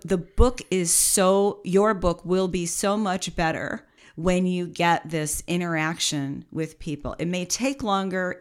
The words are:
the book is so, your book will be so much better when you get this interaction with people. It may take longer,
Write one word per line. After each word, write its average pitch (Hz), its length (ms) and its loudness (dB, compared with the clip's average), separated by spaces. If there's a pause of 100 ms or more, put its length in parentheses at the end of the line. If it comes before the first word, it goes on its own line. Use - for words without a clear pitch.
the - 120 0
book - 440 4 (100)
is 180 200 0
so, 196 720 4
your 202 280 4
book 175 320 0
will 185 220 2
be 175 180 -2
so 196 320 0
much 190 380 -2
better 160 500 -2 (300)
when 180 300 2
you 180 220 0
get 170 420 2
this 156 380 -4
interaction 160 1040 -2
with 160 280 -6
people. 143 380 -8
It 165 100 -2
may 180 180 -2
take 269 360 -4
longer, 190 600 -2